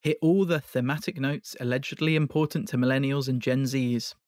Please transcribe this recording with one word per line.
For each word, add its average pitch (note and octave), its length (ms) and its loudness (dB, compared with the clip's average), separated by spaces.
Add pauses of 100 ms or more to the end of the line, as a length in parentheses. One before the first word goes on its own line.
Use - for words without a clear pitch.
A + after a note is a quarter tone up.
hit D3+ 220 0
all F#3 200 6
the E3+ 160 2
thematic C#3 600 -4
notes C#3 400 -4
allegedly C3+ 560 0
important D#3 540 0
to C3 80 -2
millennials C3+ 500 2
and B2+ 160 -2
Gen C3+ 220 2
Zs B2 500 -2 (120)